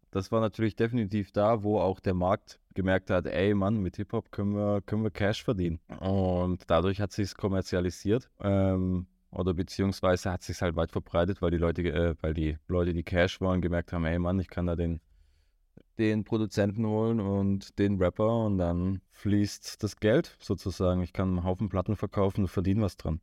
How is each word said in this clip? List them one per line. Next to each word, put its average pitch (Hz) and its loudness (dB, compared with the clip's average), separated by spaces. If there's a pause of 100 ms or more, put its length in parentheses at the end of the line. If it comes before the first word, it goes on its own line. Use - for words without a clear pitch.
(100)
das - -4
war 113 2
natürlich 110 -2
definitiv 110 -2
da, 104 2
wo 104 2
auch 92 0
der 95 0
Markt 90 0 (140)
gemerkt 95 0
hat, 90 2
ey 98 2
Mann, 101 0
mit 90 -4
Hip-Hop 104 -6
können 101 -2
wir, 104 0
können 107 -4
wir 110 -2
Cash - -2
verdienen. 90 -2 (200)
Und 90 0
dadurch 90 4
hat 101 -4
sich's 101 -4
kommerzialisiert, 95 -2 (100)
ähm, 95 2 (260)
oder 92 -2
beziehungsweise 92 0
hat 87 -6
sich's - -6
halt 87 0
weit 82 0
verbreitet, 87 -2
weil 87 2
die 85 0
Leute, 85 0
äh, 85 0
weil 80 -2
die 78 -2
Leute, 87 0
die 85 -2
Cash 90 0
wollen, 92 2
gemerkt 87 -2
haben, 85 -2
ey 82 0
Mann, 90 0
ich 87 -6
kann 87 -4
da 87 0
den, 82 -2 (1000)
den 107 2
Produzenten 107 0
holen 110 0
und 98 0
den 101 2
Rapper 110 2
und 101 0
dann 90 0 (120)
fließt - -2
das 104 -6
Geld 120 2
sozusagen. 90 -2
Ich 87 -6
kann 95 -2
einen 90 0
Haufen 92 -2
Platten 95 -2
verkaufen 101 -2
und 90 0
verdiene 98 0
was 95 -2
dran. 80 -4